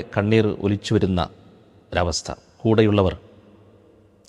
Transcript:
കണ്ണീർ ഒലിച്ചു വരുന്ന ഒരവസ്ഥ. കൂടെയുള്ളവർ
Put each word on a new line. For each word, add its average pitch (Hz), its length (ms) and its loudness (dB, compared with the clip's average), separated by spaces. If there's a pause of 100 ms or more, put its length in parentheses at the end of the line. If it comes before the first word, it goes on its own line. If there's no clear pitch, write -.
(180)
കണ്ണീർ 107 300 2
ഒലിച്ചു 101 460 -4
വരുന്ന 92 360 0 (640)
ഒരവസ്ഥ. 87 380 -4 (260)
കൂടെയുള്ളവർ 101 600 2 (1120)